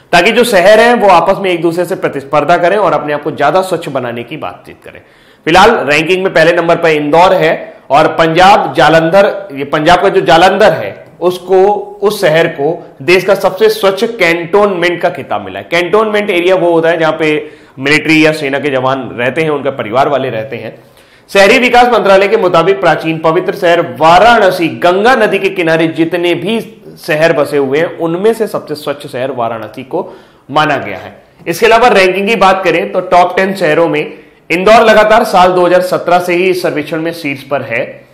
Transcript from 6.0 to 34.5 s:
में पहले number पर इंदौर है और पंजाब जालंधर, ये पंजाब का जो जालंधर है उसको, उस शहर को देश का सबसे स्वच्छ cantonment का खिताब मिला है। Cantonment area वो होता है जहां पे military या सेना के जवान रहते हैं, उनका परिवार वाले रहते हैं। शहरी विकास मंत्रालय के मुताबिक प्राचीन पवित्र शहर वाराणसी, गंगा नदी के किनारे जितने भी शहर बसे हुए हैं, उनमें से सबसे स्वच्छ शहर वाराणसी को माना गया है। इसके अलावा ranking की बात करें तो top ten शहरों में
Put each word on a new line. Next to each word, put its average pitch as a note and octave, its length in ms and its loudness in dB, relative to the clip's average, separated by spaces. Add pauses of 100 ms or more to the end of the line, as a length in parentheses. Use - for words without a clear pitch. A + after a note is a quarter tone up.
में F#3+ 100 -2
पहले E3 200 4
number E3+ 220 0
पर E3+ 140 0
इंदौर D#3+ 440 2
है - 440 -2 (120)
और D#3 180 4
पंजाब D#3+ 640 2
जालंधर, E3 800 2
ये C#3 100 -8
पंजाब D#3 380 0
का G3 80 2
जो F3+ 120 0
जालंधर F#3 500 4
है G#2+ 300 -6 (200)
उसको, F3+ 440 2 (360)
उस G3+ 200 -2
शहर E3 260 2
को D3+ 540 -6
देश F3+ 220 2
का G3 120 2
सबसे G3+ 340 0
स्वच्छ G3 340 -2
cantonment F3 960 -2
का F3+ 80 0
खिताब G#2 360 -8
मिला F#2+ 140 -10
है। - 120 -14
Cantonment G#3 580 -2
area F3+ 260 0
वो F3 160 0
होता E3 180 0
है E3+ 80 0
जहां D#3+ 160 0
पे D3+ 360 -2 (300)
military D3+ 460 2
या D#3 60 4
सेना C#3 280 -4
के C#3+ 100 -4
जवान C3 480 -2
रहते B2 240 -2
हैं, D#3+ 80 -2
उनका C#3 200 -4
परिवार C3 400 -2
वाले C3 200 -2
रहते A2 260 -8
हैं। - 240 -12 (500)
शहरी G3+ 300 4
विकास B3 340 4
मंत्रालय G3 340 4
के A3 100 0
मुताबिक F#3 440 2
प्राचीन D#3+ 360 0
पवित्र E3+ 360 -2
शहर E3+ 280 0
वाराणसी, F3+ 880 2
गंगा F#3 480 0
नदी G3+ 240 0
के F#3+ 100 -2
किनारे E3 380 0
जितने E3+ 460 -2
भी G#3 260 -4 (480)
शहर D#3+ 260 0
बसे D3 240 -2
हुए C#3 220 0
हैं, E3+ 180 -4
उनमें F3 360 -2
से A3 140 -4
सबसे - 280 -8
स्वच्छ C#3+ 320 -10
शहर C3 240 -6
वाराणसी A#2 520 -8
को F#3 340 -8 (340)
माना D3 260 0
गया G2+ 200 -8
है। F#2+ 260 -18 (240)
इसके E3+ 180 -2
अलावा A3+ 220 4
ranking G3 400 2
की A3+ 80 0
बात F#3+ 280 2
करें F3+ 280 -2
तो - 80 -4
top F3+ 380 0
ten F#3+ 160 0
शहरों D#3+ 360 0
में D3+ 240 -4 (380)